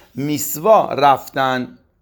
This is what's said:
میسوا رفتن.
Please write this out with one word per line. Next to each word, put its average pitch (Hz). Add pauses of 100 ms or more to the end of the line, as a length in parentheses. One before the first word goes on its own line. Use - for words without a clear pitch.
(160)
میسوا 151
رفتن. 131 (340)